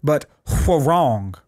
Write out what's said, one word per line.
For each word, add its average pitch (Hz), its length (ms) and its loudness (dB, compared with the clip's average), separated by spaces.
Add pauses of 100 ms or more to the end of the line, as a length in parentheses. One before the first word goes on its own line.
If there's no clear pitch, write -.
but 147 240 0 (200)
Hwoarang. 139 880 0 (120)